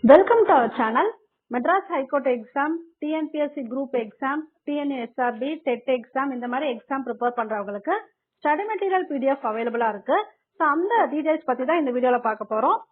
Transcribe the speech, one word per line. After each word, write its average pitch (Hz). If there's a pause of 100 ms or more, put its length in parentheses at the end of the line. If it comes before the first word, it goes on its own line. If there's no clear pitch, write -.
Welcome 381
to 403
our 240
channel. 233 (440)
மெட்ராஸ் 339
ஹைகோர்ட் 277
எக்ஸாம், 269 (220)
டி 294
என் 311
பி 311
எஸ் 294
சி 294
குரூப் 254
எக்ஸாம், 262 (200)
டி 294
என் 285
எஸ் 240
ஆர் 240
பி, 262 (120)
டெட் 240
எக்ஸாம் 262
இந்த 247
மாதிரி 262
எக்ஸாம் 262
ப்ரிப்பேர் 240
பண்றவங்களுக்கு 214 (480)
ஸ்டடி 302
மெட்டீரியல் 381
பி 285
டி 269
எஃப் 277
அவைலபிளா 226
இருக்கு. 214 (420)
So, 330
அந்த 339 (140)
டீடைல்ஸ் 311
பத்தி 254
தான் 320
இந்த 254
வீடியோல 247
பார்க்க 214
போறோம். 262 (140)